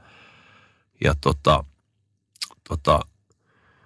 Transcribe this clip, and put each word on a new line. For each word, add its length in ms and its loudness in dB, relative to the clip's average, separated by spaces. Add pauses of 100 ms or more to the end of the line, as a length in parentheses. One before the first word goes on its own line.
(1040)
ja 160 2
tota, 440 0 (1040)
tota, 320 0 (840)